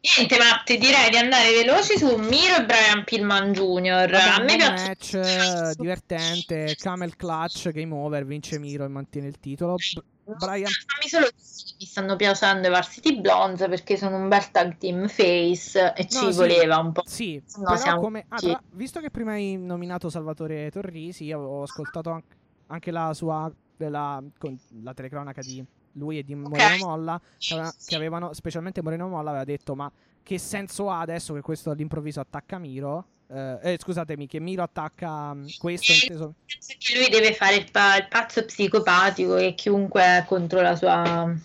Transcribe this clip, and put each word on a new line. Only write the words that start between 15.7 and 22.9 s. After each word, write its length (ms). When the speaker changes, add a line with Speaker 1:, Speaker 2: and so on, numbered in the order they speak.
Speaker 1:
e 180
Speaker 2:
No, 80
Speaker 1:
ci 120
Speaker 2:
sì, 60
Speaker 1:
voleva 400
un 140
po'. 120
Speaker 2:
sì, 400
Speaker 1:
Se 140
no 80
Speaker 2:
però 100
Speaker 1:
siamo 240
Speaker 2:
come... 280
Ah, 80
Speaker 1:
chi? 120
Speaker 2:
tra, 220
visto 300
che 100
prima 220
hai 260
nominato 500
Salvatore 640
Torrisi, 540
io 120
avevo 260
ascoltato 480
an-, 120
anche 220